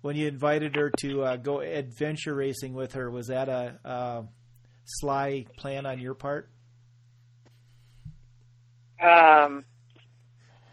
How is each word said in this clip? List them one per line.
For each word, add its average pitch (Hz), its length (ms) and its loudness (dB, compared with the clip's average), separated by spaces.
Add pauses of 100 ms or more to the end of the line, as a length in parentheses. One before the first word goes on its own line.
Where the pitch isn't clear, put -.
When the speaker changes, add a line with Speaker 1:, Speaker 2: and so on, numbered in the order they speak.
Speaker 1:
when 147 160 -6
you 151 100 -2
invited 147 480 -2
her 147 140 0 (100)
to, 139 240 -4
uh, 127 140 -2
go 143 240 -6
adventure 151 720 -6
racing 135 380 -6
with 131 220 -8
her, 127 140 -6
was 120 180 -10
that 131 200 -4
a, 123 380 -6
a 123 380 -8 (600)
sly 139 640 -4 (120)
plan 139 280 -8
on 131 160 -8
your 127 140 -8
part? 143 340 -8 (2500)
Speaker 2:
Um, 156 640 8 (1080)